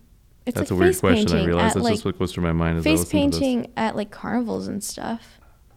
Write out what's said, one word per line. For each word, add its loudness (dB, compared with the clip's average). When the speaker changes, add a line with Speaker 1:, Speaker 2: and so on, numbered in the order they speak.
Speaker 1:
it's -4
Speaker 2:
That's -4
Speaker 1:
like 0
Speaker 2:
a 2
weird 6
Speaker 1:
face -6
Speaker 2:
question. 4
I 2
Speaker 1:
painting 2
Speaker 2:
realize 2
Speaker 1:
at, 2
Speaker 2:
that's 2
Speaker 1:
like, 2
Speaker 2:
just -4
what -2
goes -2
through -2
my 2
mind 2
as -2
I 2
Speaker 1:
face 4
Speaker 2:
listen -4
to 2
this. 0
Speaker 1:
painting -2
at, -2
like, -6
carnivals -4
and -8
stuff. -10